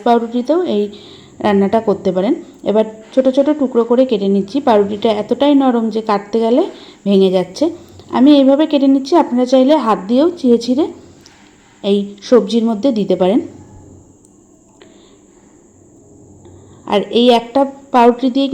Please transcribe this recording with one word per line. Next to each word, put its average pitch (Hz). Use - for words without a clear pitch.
পাউরুটিতেও 240
এই 208
রান্নাটা 202
করতে 196
পারেন। 196
এবার 214
ছোট 262
ছোট 277
টুকরো 247
করে 240
কেটে 196
নিচ্ছি। 196
পাউরুটিটা 208
এতটাই 285
নরম 254
যে 220
কাটতে 202
গেলে 247
ভেঙে 196
যাচ্ছে। 180
আমি 262
এইভাবে 277
কেটে 277
নিচ্ছি, 269
আপনারা 254
চাইলে 262
হাত 226
দিয়েও 269
ছিঁড়ে 240
ছিঁড়ে 254
এই 202
সবজির 220
মধ্যে 226
দিতে 185
পারেন। 190
আর 208
এই 240
একটা 240
পাউরুটি 240
দিয়ে 269